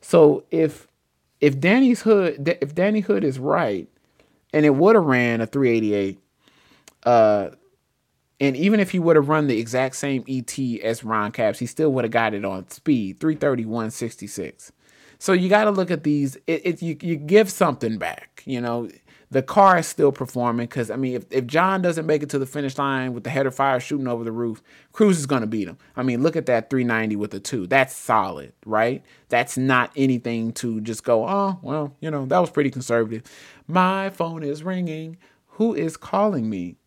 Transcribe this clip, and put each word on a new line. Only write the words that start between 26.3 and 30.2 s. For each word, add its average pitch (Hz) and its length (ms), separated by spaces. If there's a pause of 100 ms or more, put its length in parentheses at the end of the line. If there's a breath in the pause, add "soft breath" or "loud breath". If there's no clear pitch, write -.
at 160 100
that 117 240
three 131 140
ninety 110 320
with 101 180
a 101 60
two. 101 260
That's 131 300
solid, 95 580 (120)
right? 113 380 (260 soft breath)
That's 120 280
not 127 380
anything 117 580